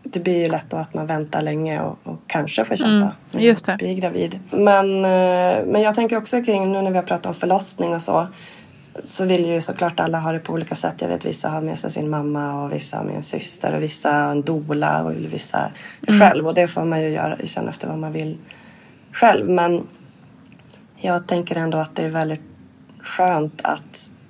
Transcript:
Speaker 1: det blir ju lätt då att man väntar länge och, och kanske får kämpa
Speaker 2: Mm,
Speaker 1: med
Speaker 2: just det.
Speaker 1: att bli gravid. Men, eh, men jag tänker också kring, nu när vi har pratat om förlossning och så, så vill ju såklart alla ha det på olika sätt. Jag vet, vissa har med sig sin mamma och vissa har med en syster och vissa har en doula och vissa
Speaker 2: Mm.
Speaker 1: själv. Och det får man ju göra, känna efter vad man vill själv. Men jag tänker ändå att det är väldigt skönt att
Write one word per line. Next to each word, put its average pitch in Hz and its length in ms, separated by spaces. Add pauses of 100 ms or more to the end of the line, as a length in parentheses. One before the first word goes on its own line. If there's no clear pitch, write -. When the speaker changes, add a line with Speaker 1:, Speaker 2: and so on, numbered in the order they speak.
Speaker 1:
det - 180
blir 175 220
ju 165 60
lätt 156 220
då 165 60
att 160 180
man 156 120
väntar 156 360
länge 151 380
och, 156 240
och 160 220
kanske - 380
får - 120
kämpa 226 180
Speaker 2:
Mm, 202 140 (240)
Speaker 1:
med 226 100
Speaker 2:
just 226 240
det. 190 60
Speaker 1:
att 214 60
bli 185 160
gravid. 180 460 (100)
Men, 196 540
eh, 180 640
men 208 160
jag 214 120
tänker 233 220
också 233 280
kring, 190 280
nu 190 100
när 190 80
vi 190 60
har 180 80
pratat 175 220
om 175 80
förlossning 180 600
och 170 80
så, 170 260 (760)
så - 220
vill 180 200
ju 170 140
såklart 170 400
alla 165 200
ha 160 120
det 165 60
på 165 140
olika 165 220
sätt. 165 240
Jag 170 100
vet, 170 160
vissa - 240
har 156 120
med 160 180
sig 151 120
sin 151 200
mamma 147 540
och 143 80
vissa 151 240
har - 80
med - 120
en 156 60
syster - 520
och 151 80
vissa 151 300
har 147 180
en 147 120
doula 151 600
och 160 120
vissa - 540 (380)
Speaker 2:
Mm. 208 120
Speaker 1:
själv. 175 260
Och 165 80
det 175 140
får 165 160
man 160 180
ju 160 60
göra, 156 360
känna - 260
efter - 180
vad 156 100
man 156 140
vill 156 240 (760)
själv. - 360
Men 175 380 (1120)
jag 175 300
tänker 170 300
ändå 160 220
att 156 180
det 165 80
är 160 60
väldigt 156 300 (640)
skönt 165 600
att - 460 (200)